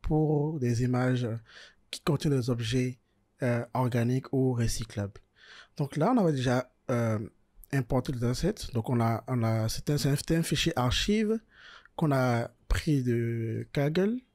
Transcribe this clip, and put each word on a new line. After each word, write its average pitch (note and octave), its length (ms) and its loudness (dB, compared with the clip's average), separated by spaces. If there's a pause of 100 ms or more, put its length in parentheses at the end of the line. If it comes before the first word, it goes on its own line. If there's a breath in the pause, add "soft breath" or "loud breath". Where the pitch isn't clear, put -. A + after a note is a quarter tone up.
pour D3+ 580 0
des A#2+ 220 0
images B2 440 0 (640 loud breath)
qui - 120 -12
contiennent C#3+ 340 0
des B2+ 140 0
objets, B2 480 -2 (440)
euh, A#2+ 300 0
organiques B2 600 0
ou C3 180 2
recyclables. A2 720 -2 (560 loud breath)
Donc D3 180 -4
là, F3 160 2
on B3+ 60 4
avait E3 160 2
déjà, B2+ 360 0 (200)
euh, A#2 280 0 (540)
importé C3+ 400 -2
le B2 60 -6
dataset. B2 380 0 (180)
Donc A2+ 160 -2
on A#2+ 100 2
a, A2+ 260 0
on B2 160 -2
a, A2+ 280 0
c'est - 180 -6
un, D3 80 2
c'est C#3+ 140 0
un, B2+ 60 2
c'est E3 200 0
un E3 60 2
fichier D#3+ 360 0
archive G#3+ 600 0 (560 loud breath)
qu'on D#3 160 2
a B2 380 2 (180)
pris C#3+ 340 2
de A#2 680 0
Kaggle. F3+ 480 0 (140)